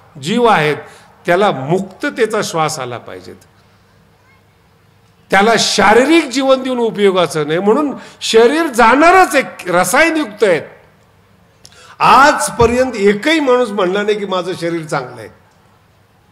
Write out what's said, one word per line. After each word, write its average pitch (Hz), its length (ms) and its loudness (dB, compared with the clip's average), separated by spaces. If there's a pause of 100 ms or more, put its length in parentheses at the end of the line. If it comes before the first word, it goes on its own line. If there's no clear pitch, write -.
(220)
जीव 226 240 -2
आहेत, 151 320 2 (480)
त्याला 185 260 0
मुक्ततेचा 196 920 -4
श्वास 156 360 -4
आला 123 180 -10
पाहिजेत. 95 380 -18 (2000)
त्याला 202 280 2
शारीरिक 262 680 2
जीवन 262 380 0
देऊन 254 140 -4
उपयोगाचं 185 680 0
नाही. 160 120 -2
म्हणून 226 340 0 (280)
शरीर 277 460 2
जाणारच 294 680 4
आहे, - 360 -4
रसायनयुक्त 247 720 0
आहे. 170 320 -2 (1200)
आजपर्यंत 247 960 2
एकही 208 440 0
माणूस 247 300 0
म्हणला 202 340 -2
नाही 208 160 -2
की 202 60 -6
माझं 185 260 -6 (100)
शरीर 170 240 -6
चांगलं 123 360 -8
आहे. 101 80 -18 (1040)